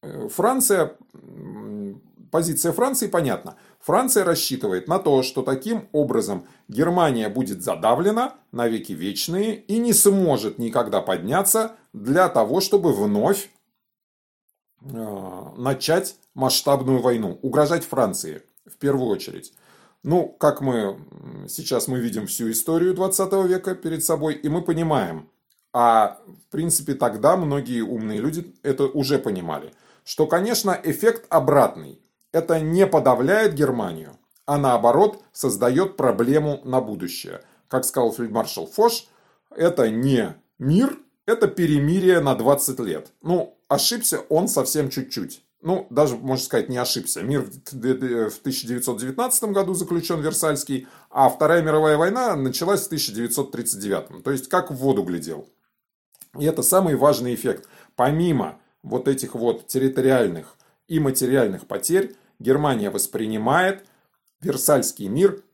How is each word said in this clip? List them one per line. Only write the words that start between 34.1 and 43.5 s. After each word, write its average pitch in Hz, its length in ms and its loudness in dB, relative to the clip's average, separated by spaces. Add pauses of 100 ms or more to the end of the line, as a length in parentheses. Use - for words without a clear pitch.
а 143 140 0
наоборот 131 640 4 (100)
создает 127 640 0
проблему 139 680 2
на 127 160 0
будущее. 90 600 -10 (260)
Как 131 160 -2
сказал 117 280 0
фельдмаршал 110 540 -4
Фош, 233 400 0 (500)
это 160 320 2
не 117 460 0 (240)
мир, 175 400 2 (280)
это 226 200 2
перемирие 170 720 2
на 139 160 2
двадцать 127 460 2
лет. 82 320 -6 (100)
Ну, 170 340 -2 (120)